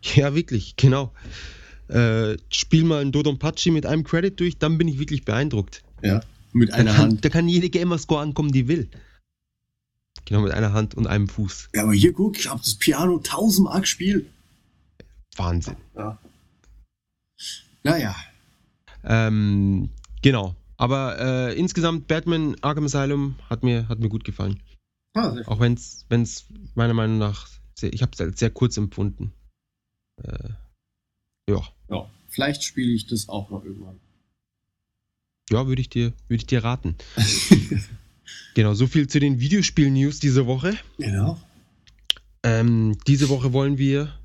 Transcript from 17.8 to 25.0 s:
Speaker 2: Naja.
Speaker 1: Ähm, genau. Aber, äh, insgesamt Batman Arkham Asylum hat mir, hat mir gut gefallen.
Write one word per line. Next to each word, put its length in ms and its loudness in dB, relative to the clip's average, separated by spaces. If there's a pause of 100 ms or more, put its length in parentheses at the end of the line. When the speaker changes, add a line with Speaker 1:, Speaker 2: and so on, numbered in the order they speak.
Speaker 2:
Naja. 340 0 (880)
Speaker 1:
Ähm, 840 2 (320)
genau. 340 2 (200)
Aber, 420 -2
äh, 400 -2
insgesamt 500 -2
Batman 520 -2
Arkham 240 -2
Asylum 520 -2 (120)
hat 140 -6
mir, 260 0
hat 120 -4
mir 80 0
gut 160 -6
gefallen. 360 -6 (540)